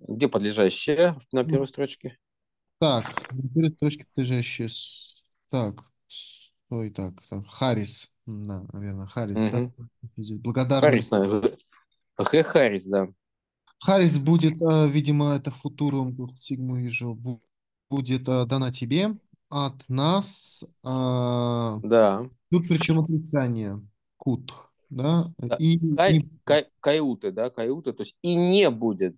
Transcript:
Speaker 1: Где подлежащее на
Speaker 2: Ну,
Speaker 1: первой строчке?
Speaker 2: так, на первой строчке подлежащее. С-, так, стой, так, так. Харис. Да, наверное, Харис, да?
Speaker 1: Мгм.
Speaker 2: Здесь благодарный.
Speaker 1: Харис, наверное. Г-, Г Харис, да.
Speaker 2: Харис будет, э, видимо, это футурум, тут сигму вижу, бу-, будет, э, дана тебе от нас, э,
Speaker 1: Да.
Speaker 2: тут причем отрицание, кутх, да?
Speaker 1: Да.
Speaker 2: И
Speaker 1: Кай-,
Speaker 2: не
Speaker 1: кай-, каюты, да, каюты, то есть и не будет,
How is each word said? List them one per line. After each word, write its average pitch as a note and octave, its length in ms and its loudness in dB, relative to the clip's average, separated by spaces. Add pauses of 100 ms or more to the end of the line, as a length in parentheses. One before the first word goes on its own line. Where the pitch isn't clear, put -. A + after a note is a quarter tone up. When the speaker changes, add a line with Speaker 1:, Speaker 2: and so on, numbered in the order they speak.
Speaker 1:
Где A#2+ 280 0
подлежащее A2 880 2 (160)
на C3 120 0
Speaker 2:
Ну, D#3+ 60 -6
Speaker 1:
первой C3+ 180 2
строчке? - 500 -8 (640)
Speaker 2:
так, B2+ 240 2 (260)
на C3 180 -6
первой D#3 240 2
строчке D3+ 420 -2
подлежащее. B2 540 -2
С-, - 540 -14 (280)
так, A2+ 340 -4 (240)
стой, - 800 -12
так, F#2+ 380 -10
так. G2 200 -10
Харис. A2 640 -2 (140)
Да, G#2 460 -10
наверное, G2 340 -10
Харис, A2 420 -2
да? A#2+ 120 -2
Speaker 1:
Мгм. B2 120 -6 (440)
Speaker 2:
Здесь G#2+ 240 -10
благодарный. B2+ 400 0
Speaker 1:
Харис, C#3 300 4
наверное. G2+ 320 2
Г-, - 140 0 (640)
Г D3 260 4
Харис, G#2 420 2
да. G2 220 0 (760)
Speaker 2:
Харис F3 360 4
будет, D#3+ 420 2
э, D#3 300 4
видимо, D3 440 2
это C#3 160 -4
футурум, C3+ 680 -4
тут B2+ 260 -14
сигму B2+ 340 -6
вижу, A#2+ 380 -6
бу-, A#2+ 280 -10 (460)
будет, B2+ 400 -2
э, B2+ 160 2
дана C3 280 -2
тебе F3 440 -2 (320)
от C#3 400 -6
нас, D#3+ 760 -2 (220)
э, B2 1000 0
Speaker 1:
Да. G#2+ 460 4 (220)
Speaker 2:
тут F3 180 2
причем D#3+ 320 2
отрицание, B2+ 800 -2 (380)
кутх, - 540 -6 (180)
да? D#3+ 480 0
Speaker 1:
Да. A#2+ 200 -4
Speaker 2:
И E3 200 2 (180)
Speaker 1:
Кай-, E3+ 160 4
Speaker 2:
не D#3 180 2 (140)
Speaker 1:
кай-, D3 240 2 (120)
каюты, C#3 520 0
да, E2+ 180 -4
каюты, B2 420 -4
то - 100 -10
есть - 200 -12
и F3 120 0
не F3+ 360 4
будет, G2+ 480 -2